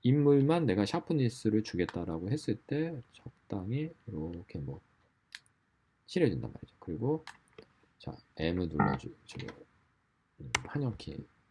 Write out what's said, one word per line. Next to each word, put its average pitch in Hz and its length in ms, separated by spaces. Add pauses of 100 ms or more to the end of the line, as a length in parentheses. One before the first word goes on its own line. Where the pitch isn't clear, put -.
인물만 143 600
내가 104 200
샤프니스를 117 760
주겠다라고 87 680
했을 131 260
때 151 460 (120)
적당히 120 760 (160)
이렇게 85 520
뭐 69 220 (1300)
칠해준단 90 460
말이죠. - 260
그리고 151 460 (760)
자, - 160 (220)
M을 85 320
눌러주-, 65 440 (120)
저기, - 220 (920)
음, 131 120 (160)
한영키 104 580 (260)